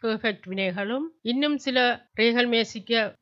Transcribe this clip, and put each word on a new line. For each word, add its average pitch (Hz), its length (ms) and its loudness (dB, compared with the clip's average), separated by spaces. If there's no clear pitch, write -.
பெர்ஃபெக்ட் 220 440 -2
வினைகளும் 196 680 -4
இன்னும் 277 360 0
சில 247 580 0
ரேகல்மேசிக்க 226 1040 2